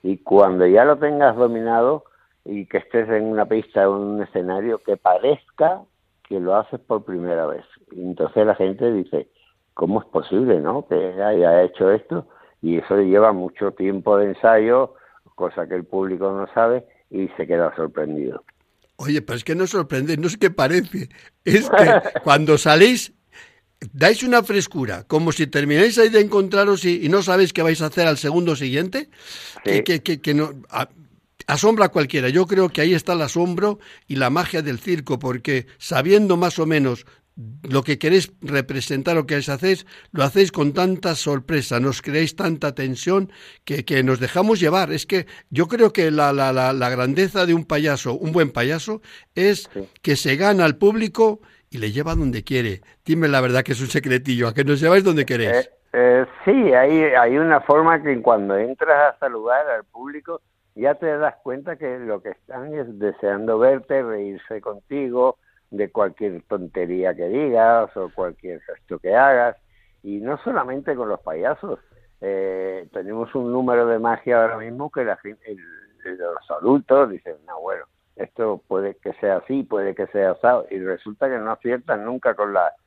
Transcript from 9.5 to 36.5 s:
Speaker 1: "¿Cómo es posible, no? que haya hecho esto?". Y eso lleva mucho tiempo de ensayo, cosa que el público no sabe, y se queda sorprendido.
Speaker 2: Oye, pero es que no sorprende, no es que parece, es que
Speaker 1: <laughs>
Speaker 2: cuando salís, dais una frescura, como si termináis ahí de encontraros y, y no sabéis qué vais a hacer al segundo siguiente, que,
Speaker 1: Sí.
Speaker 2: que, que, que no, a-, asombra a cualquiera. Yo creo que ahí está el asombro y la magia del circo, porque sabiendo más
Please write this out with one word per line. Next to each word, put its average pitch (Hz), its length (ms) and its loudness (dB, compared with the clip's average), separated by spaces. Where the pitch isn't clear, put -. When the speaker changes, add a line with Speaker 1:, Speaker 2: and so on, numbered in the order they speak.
Speaker 1:
"¿Cómo 98 260 -2
es - 80 -20
posible, 98 520 0
no? 95 280 -4
que 87 80 0
haya 90 420 4
hecho 95 260 0
esto?". 131 360 -2
Y 82 160 0
eso 95 180 -2
lleva 101 360 6
mucho 95 400 -6
tiempo 98 440 0
de 101 120 2
ensayo, 113 680 2
cosa 87 340 -6
que 90 60 -6
el 90 100 -6
público 95 480 -4
no 98 220 -6
sabe, 117 320 2
y 95 260 -6
se 82 100 -6
queda 85 300 0
sorprendido. 76 680 -6
Speaker 2:
Oye, 147 240 -2
pero 120 160 -8
es 117 80 -10
que 160 100 -4
no 185 120 0
sorprende, 151 500 -4
no 156 120 -4
es 208 100 -6
que 190 120 4
parece, 165 580 -2
es 175 240 4
que - 60 2
Speaker 1:
<laughs> 208 500 4
Speaker 2:
cuando 151 320 6
salís, 175 560 4
dais 180 300 2
una 240 200 4
frescura, 135 640 -4
como 160 260 0
si 156 140 -2
termináis 147 520 2
ahí 226 100 8
de 220 120 6
encontraros 202 640 2
y, 175 200 0
y 143 40 0
no 190 140 4
sabéis 185 300 2
qué 165 100 -2
vais 160 200 0
a 156 40 -2
hacer 170 200 0
al 156 100 2
segundo 160 400 0
siguiente, 165 520 -4
que, - 160 -2
Speaker 1:
Sí. 107 60 0
Speaker 2:
que, 165 180 -2
que, 156 200 -4
que 151 120 -2
no, 151 160 0
a-, 131 180 -6
asombra 214 400 4
a - 40 0
cualquiera. 139 400 0
Yo 175 160 2
creo 185 240 2
que - 100 -4
ahí 170 140 2
está 170 180 -2
el 170 100 -2
asombro 180 560 -2
y 143 100 -6
la 131 140 0
magia 160 320 -2
del 139 160 -6
circo, 151 400 -4
porque 127 480 -4
sabiendo 185 580 2
más 175 220 -2